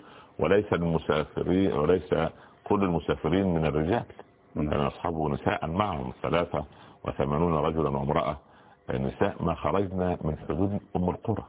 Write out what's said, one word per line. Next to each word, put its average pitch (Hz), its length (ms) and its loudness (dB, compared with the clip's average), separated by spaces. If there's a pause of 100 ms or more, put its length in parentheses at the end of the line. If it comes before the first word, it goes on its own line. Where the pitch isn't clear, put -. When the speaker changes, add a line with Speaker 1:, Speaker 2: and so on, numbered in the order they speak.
(400)
Speaker 1:
وليس 98 340 2
المسافرين، 85 1000 0
وليس 78 440 2 (480)
كل 101 200 2
المسافرين 85 720 2
من 80 120 2
الرجال، 78 380 0 (520)
Speaker 2:
نعم. 76 140 0
Speaker 1:
كان 73 100 0
أصحابه 78 500 -2
نساء 76 380 -2
معهم، 85 540 -2
ثلاثة 73 440 0 (380)
وثمانون 76 500 0
رجلا 78 360 2
وامرأة، 71 480 -2 (560)
نساء 67 460 -2
ما 82 140 0
خرجنا 90 680 -2
من 78 160 -2 (120)
حدود 98 300 0 (160)
أم 90 140 0
القرى. - 400 -2